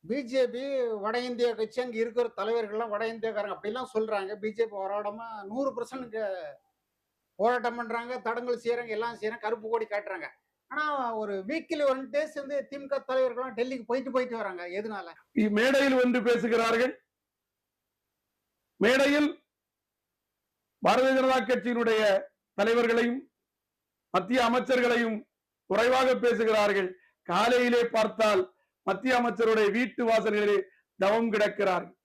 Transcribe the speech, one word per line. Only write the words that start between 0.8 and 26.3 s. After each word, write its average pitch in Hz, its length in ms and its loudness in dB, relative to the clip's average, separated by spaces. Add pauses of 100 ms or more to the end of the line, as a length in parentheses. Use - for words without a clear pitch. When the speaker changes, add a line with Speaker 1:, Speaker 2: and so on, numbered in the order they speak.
Speaker 1:
வட 214 220 -2
இந்திய 240 340 0
கட்சி, 220 260 -4
அங்க 247 160 -6
இருக்கிற 226 300 0 (100)
தலைவர்கள்லாம் 220 560 -2
வட 208 140 -2
இந்தியக்காரங்க 208 500 -4
அப்படிலாம் 240 360 -6
சொல்றாங்க. 214 460 -2
பி 214 120 -4
ஜே 220 160 0
பி 214 100 -12
போராட்டமா 208 500 -6 (180)
நூறு 254 280 -2
பர்சன்ட் 247 340 -10
இங்க 220 140 -8 (1160)
போராட்டம் 240 400 0
பண்றாங்க, 233 420 -6
தடங்கல் 240 420 -4
செய்யறாங்க, 233 340 -4
எல்லாம் 233 220 -6
செய்யறாங்க, 220 260 -6
கருப்பு 220 240 -4
கொடி 220 180 -2
காட்டுறாங்க. 202 420 -6 (420)
ஆனா, 294 140 -4 (320)
ஒரு 208 180 -4 (120)
வீக்லி 311 380 -2
ஒன் 262 260 2
டேஸ் 302 240 -2
வந்து 285 220 -6 (120)
தி 277 100 -14
மு 277 100 -14
க 277 100 -2 (100)
தலைவர்கள்லாம் 254 480 -2
டெல்லிக்கு 247 300 -4
போயிட்டு, 262 260 -4
போயிட்டு 247 240 -2
வராங்க. 190 320 -6
எதனால? 196 400 -8 (280)
Speaker 2:
இ-, 214 140 4
மேடையில் 262 520 4
வந்து 247 200 4
பேசுகிறார்கள். 233 680 2 (1900)
மேடையில் 277 480 4 (1500)
பாரதிய 254 320 4
ஜனதா 262 260 2
கட்சியினுடைய 226 640 0 (560)
தலைவர்களையும் 233 640 2 (960)
மத்திய 185 300 0
அமைச்சர்களையும் 240 720 2 (520)
குறைவாக 254 460 4
பேசுகிறார்கள். 208 720 2 (400)